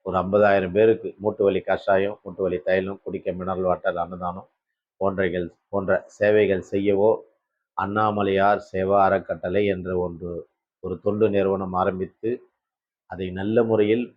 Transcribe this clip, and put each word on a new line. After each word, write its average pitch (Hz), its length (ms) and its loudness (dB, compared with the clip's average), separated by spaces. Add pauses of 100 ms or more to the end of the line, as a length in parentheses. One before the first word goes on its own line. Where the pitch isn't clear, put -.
ஒரு 92 160 -4
ஐம்பதாயிரம் 98 540 2
பேருக்கு 107 460 2
மூட்டு 101 260 -2
வலி 95 180 2
கஷாயம், 98 640 0
மூட்டு 95 200 -10
வலி 90 180 -2
தைலம், 95 420 -2
குடிக்க 92 280 -6
மினரல் 90 300 -6
வாட்டர் 87 360 0
அன்னதானம் 87 520 -8 (520)
போன்றவைகள், 92 460 -2 (220)
போன்ற 98 380 0
சேவைகள் 104 640 2
செய்யவோ, 101 400 2 (680)
அண்ணாமலையார் 101 840 2 (100)
சேவா 95 300 0
அறக்கட்டளை 95 640 0
என்ற 92 320 -2
ஒன்று, 87 340 -6 (520)
ஒரு 90 160 -8
தொண்டு 104 300 0
நிறுவனம் 95 440 0
ஆரம்பித்து, 92 560 -4 (800)
அதை 92 200 -8
நல்ல 104 340 0
முறையில் 113 540 0